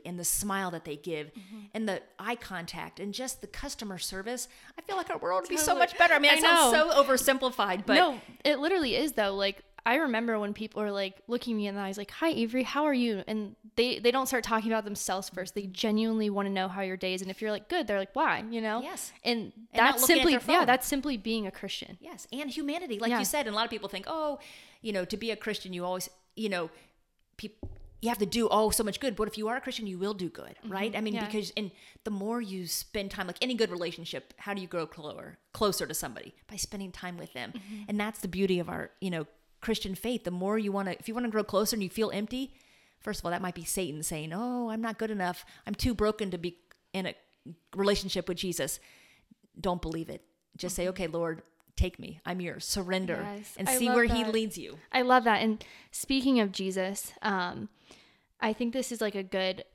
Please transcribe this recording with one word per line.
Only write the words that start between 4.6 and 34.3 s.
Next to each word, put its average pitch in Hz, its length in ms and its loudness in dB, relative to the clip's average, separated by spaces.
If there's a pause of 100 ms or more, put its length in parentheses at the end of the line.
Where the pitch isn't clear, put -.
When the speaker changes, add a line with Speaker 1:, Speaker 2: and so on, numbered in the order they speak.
Speaker 1:
I 339 60 -12
feel 403 120 -6
like 359 140 -2
our 359 80 -4
world 370 240 0
would 349 80 -10
be 339 80 0
so 311 160 2
Speaker 2:
Totally. 285 60 4
Speaker 1:
much 349 180 4
better. 339 160 8
I 294 60 8
mean, 294 120 8
it 302 60 8
Speaker 2:
I 320 40 4
Speaker 1:
sounds 320 320 10
Speaker 2:
know. 311 180 6
Speaker 1:
so 277 120 10
oversimplified, 247 840 4
but 226 80 6
Speaker 2:
No, 294 260 6 (240)
it 285 140 6
literally 302 360 2
is, 294 180 2
though. 202 220 2
Like, 196 280 -2 (240)
I 233 80 6
remember 233 420 2
when 208 160 -2
people 214 300 -4
are, 208 80 0
like, 196 240 -2 (120)
looking 233 300 -2
me 208 80 0
in 196 80 -4
the 202 80 -4
eyes, 196 160 -4
like, 202 140 -10
"Hi, - 180 0
Avery, 233 320 2
how 277 220 0
are 302 100 4
you?" 233 340 2
And 214 280 -6 (200)
they, 240 220 2
they 240 140 6
don't 262 160 0
start 247 160 0
talking 220 280 0
about 220 140 0
themselves 202 440 -4
first. 185 260 -10
They 202 120 -4
genuinely 214 640 2
wanna 196 220 0
know 190 160 0
how 196 140 -6
your 190 160 -2
day 185 180 -2
is. 185 80 -4
And 190 80 -6
if - 100 -14
you're 220 80 -2
like, 208 200 -4
"Good," 330 180 0
they're 208 100 2
like, - 160 -4
"Why?" 254 380 2
You 233 100 -2
know? 220 220 -2
Speaker 1:
Yes. 339 300 -10 (100)
Speaker 2:
And 226 300 -2
Speaker 1:
And - 0 - (200)
not 240 200 8
Speaker 2:
that's 240 80 0
Speaker 1:
looking 294 140 8
at - 20 8
Speaker 2:
simply, 262 160 6
Speaker 1:
their 247 80 4 (120)
Speaker 2:
yeah, 349 60 8
Speaker 1:
phone. 302 80 6
Speaker 2:
that's 254 180 6
simply 277 320 0
being 220 300 -2
a 190 40 -4
Christian. - 500 -10
Speaker 1:
Yes, - 300 -16
and 277 200 -6
humanity, 294 480 -4
like 226 100 0
Speaker 2:
Yeah. 240 100 2
Speaker 1:
you 202 60 0
said. 294 220 0
And 208 80 -2
a - 20 2
lot 220 80 2
of 226 60 -6
people 208 180 -6
think, 190 180 -8
"Oh, 302 300 -2 (440)
you 220 100 -4
know, 190 140 0
to 202 120 -6
be 226 140 -2
a 208 60 -4
Christian, 208 360 -6
you 175 120 -4
always, 180 220 -4 (280)
you 220 140 -4
know, 175 200 -2 (680)
peop-, - 280 -12 (360)
you 226 80 0
have 240 80 0
to 208 80 2
do, 226 240 2
oh, 214 220 6
so - 120 0
much 202 160 -2
good." 254 160 -2
But 214 140 -2
if - 80 -10
you 214 100 -2
are 233 80 -2
a 269 60 -4
Christian, 240 260 -6
you 185 100 -6
will 196 160 -2
do 185 160 -4
good, - 320 -14
Speaker 2:
Mm-hmm. 220 100 -10
Speaker 1:
right? 196 240 -4
I 226 60 -2
mean, 214 140 -2
Speaker 2:
Yeah. 220 100 -4
Speaker 1:
because, 208 300 -4
and 202 160 -6 (320)
the 220 80 -4
more 214 300 -2
you 190 260 -6
spend 202 440 -6
time, 190 160 -6
like 180 140 -10
any 254 120 0
good 220 180 2
relationship, 170 680 -6